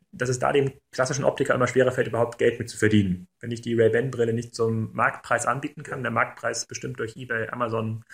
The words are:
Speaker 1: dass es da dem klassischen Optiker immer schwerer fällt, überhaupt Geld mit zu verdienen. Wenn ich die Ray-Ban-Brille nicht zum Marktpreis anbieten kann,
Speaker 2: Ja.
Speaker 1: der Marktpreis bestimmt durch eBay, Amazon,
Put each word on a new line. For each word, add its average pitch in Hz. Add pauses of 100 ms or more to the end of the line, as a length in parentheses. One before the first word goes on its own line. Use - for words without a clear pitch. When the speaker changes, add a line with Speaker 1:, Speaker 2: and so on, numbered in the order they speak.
(120)
Speaker 1:
dass 127
es 123
da 139
dem 135 (200)
klassischen 131
Optiker 135
immer 127
schwerer 127
fällt, 120
überhaupt 113
Geld 117
mit 110
zu -
verdienen. 104 (140)
Wenn 117
ich 117
die 117
Ray-Ban-Brille 117
nicht 117
zum 113
Marktpreis 117
anbieten 135
kann, 139
Speaker 2:
Ja. -
Speaker 1:
der 120
Marktpreis 120
bestimmt 127
durch 110
eBay, 113
Amazon, 113